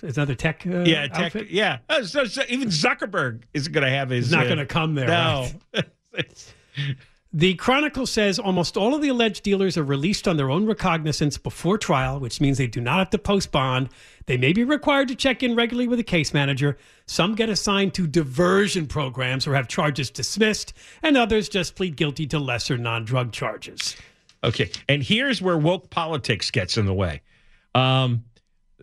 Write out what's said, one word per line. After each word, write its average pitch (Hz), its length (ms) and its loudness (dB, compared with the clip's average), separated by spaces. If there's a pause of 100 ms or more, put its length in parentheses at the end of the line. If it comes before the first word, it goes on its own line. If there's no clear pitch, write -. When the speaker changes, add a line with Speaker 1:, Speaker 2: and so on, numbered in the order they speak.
Speaker 1:
It's 139 160 -6
another 143 160 0
tech, - 320 -4
uh, 180 140 -2
Speaker 2:
Yeah, 160 280 2
tech, 135 200 -6
Speaker 1:
outfit? 214 240 -8
Speaker 2:
yeah. 175 280 0 (120)
Oh, 302 100 2
so, 247 240 0
so 233 240 -4
even 247 200 -2
Zuckerberg 180 760 -2 (100)
isn't 151 180 -4
gonna 143 200 2
have 135 180 0
his, 123 180 0
Speaker 1:
He's 123 40 2
not 160 160 4
Speaker 2:
uh, - 20 2
Speaker 1:
gonna 151 160 0
come 160 300 0
there, 131 120 0
Speaker 2:
no. 160 400 2 (260)
Speaker 1:
right? - 800 -8 (240)
Speaker 2:
<laughs> 143 180 -4 (380)
Speaker 1:
The 180 220 2
Chronicle 269 500 0
says 202 340 0
almost 190 380 0
all 226 180 2
of 294 60 -2
the 294 80 2
alleged 233 340 0
dealers 190 340 0
are 156 60 0
released 139 420 0
on 175 120 2
their 139 120 0
own 175 160 2
recognizance 160 720 0
before 170 400 -2
trial, 135 400 0
which 127 220 -6
means 139 180 2
they 127 100 0
do 117 120 -6
not 127 200 0
have 190 100 0
to 214 80 2
post 196 340 0
bond. 131 380 0 (360)
They 131 120 0
may 127 160 4
be 226 100 2
required 277 460 2
to 269 60 -4
check 262 280 0
in 247 100 2
regularly 240 360 0
with 240 100 2
a 233 40 0
case 165 300 0
manager. 139 440 2 (300)
Some 185 280 0
get 226 140 0
assigned 196 460 0
to 180 120 0
diversion 170 800 2
programs 131 600 -4
or 143 60 0
have 131 140 0
charges 147 420 -2
dismissed, - 640 -2 (300)
and 302 140 6
others 220 320 2
just - 260 -4
plead 180 220 -4
guilty 151 300 -2
to 156 120 -2
lesser 127 380 -2
non-drug 117 560 -2
charges. - 640 -8 (440)
Speaker 2:
Okay, 110 280 0 (180)
and 143 160 2
here's 226 380 0
where 180 160 2
woke 165 320 0
politics 156 600 -4
gets 98 260 -2
in 107 80 2
the 98 80 0
way. 90 280 -2 (520)
Um, 127 500 2 (600)